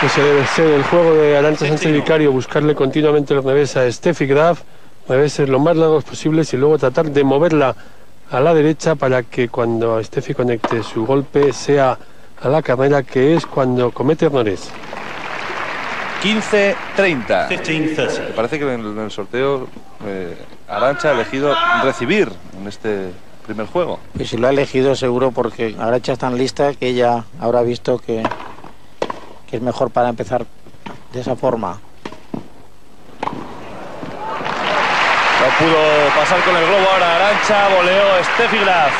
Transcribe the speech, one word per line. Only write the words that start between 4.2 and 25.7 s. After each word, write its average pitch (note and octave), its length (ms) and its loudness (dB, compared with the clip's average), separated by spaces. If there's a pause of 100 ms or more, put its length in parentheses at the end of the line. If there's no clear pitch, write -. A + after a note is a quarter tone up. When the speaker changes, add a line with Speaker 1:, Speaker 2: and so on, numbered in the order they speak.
Speaker 1:
Graf, D3+ 340 4 (480)
reveses C#3+ 400 2
lo C3+ 120 2
más D#3+ 180 4
largos D#3 260 4
posibles D#3 500 -2
y B2+ 40 -2
luego D3 200 4
tratar C#3+ 320 2
de C#3+ 140 2
moverla C#3 520 4 (560)
a B2+ 100 0
la E3 120 6
derecha D#3 420 2
para C3 280 0
que B2 240 -2
cuando A2+ 560 0
Steffi C3+ 300 -4
conecte A#2+ 500 -2
su A2+ 220 -4
golpe C#3 480 2
sea C3+ 440 2 (440)
a B2 80 -2
la D3+ 120 2
carrera, C3+ 420 2
que C3+ 320 2
es D#3 100 0
cuando B2+ 460 0
comete D#3 340 0
errores. A#2 440 0 (1500)
Speaker 2:
Quince G3+ 540 2 (200)
treinta. C3+ 520 2
Speaker 3:
Fifteen D#3+ 480 -2
thirty. A2+ 240 -2
Speaker 2:
Me - 140 -6
parece A#2+ 260 -2
que C#3 140 -2
en A#2 80 -6
el, A2 60 -8
en G#2 120 -6
el G#2+ 120 -6
sorteo, B2+ 560 -4 (380)
eh, F#2+ 320 -8 (300)
Arantxa C#3 420 0
ha - 40 4
elegido C3+ 420 0 (280)
recibir C3+ 460 0 (300)
en G2 80 -10
este G2 440 -4 (340)
primer G#2+ 220 -6
juego. D3 320 -2 (160)
Speaker 4:
Pues - 140 -6
si A#2 80 -4
lo A#2 100 2
ha - 20 6
elegido C3+ 460 2
seguro B2 360 0
porque A#2 480 -2